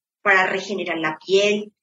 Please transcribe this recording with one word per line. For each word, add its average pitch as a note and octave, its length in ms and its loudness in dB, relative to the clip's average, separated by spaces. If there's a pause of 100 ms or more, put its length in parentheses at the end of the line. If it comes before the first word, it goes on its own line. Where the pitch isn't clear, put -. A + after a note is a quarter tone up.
(220)
para F#3+ 240 4
regenerar F#3 520 -4
la D#3+ 260 -4
piel. G#3 480 0 (100)